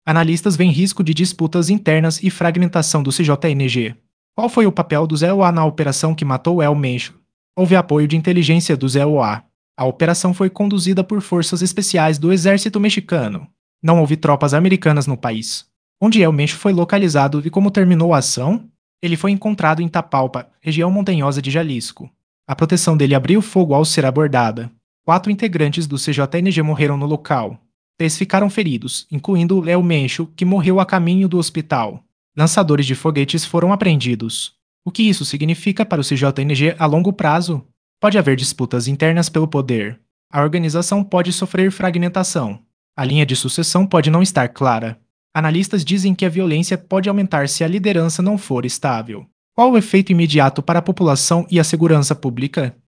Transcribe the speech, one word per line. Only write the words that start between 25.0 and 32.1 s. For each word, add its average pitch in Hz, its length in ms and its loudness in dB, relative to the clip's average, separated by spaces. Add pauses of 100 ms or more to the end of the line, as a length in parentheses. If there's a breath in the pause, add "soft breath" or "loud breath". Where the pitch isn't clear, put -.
Quatro 180 260 0
integrantes 170 560 -2
do 139 100 -6
C 147 140 -4
J 139 280 -2
N 185 120 0
G 160 100 0
morreram 147 360 0
no 143 80 -4
local. 147 520 -4 (400)
Três 160 200 -2
ficaram 196 320 0
feridos, 147 600 -4
incluindo 170 600 0
El 180 120 2
Mencho, 160 540 -2
que - 80 -4
morreu 185 380 2
a 180 40 2
caminho 185 440 2
do 175 80 0
hospital. 151 680 -4 (320)